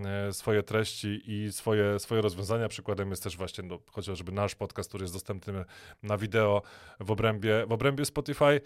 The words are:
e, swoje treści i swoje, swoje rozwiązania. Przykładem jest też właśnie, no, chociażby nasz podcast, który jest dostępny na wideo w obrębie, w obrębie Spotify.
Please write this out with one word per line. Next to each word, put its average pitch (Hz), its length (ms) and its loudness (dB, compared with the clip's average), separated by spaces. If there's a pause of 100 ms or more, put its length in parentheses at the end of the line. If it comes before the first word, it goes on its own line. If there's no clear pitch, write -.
(280)
e, 98 40 -4
swoje 104 300 2
treści 107 640 -2
i 104 260 -4
swoje, 104 460 2
swoje 110 240 0
rozwiązania. 104 460 0
Przykładem 98 420 -4
jest 92 120 -6
też 87 140 -6
właśnie, 92 280 -8
no, 87 140 -10 (120)
chociażby 92 420 -8
nasz 101 220 0
podcast, 98 340 -8
który 95 140 -8
jest 90 120 -8
dostępny 95 500 -8 (380)
na 104 140 0
wideo 104 460 4 (380)
w 95 100 -6
obrębie, 107 580 2
w 113 40 0
obrębie 135 320 2
Spotify. 143 600 4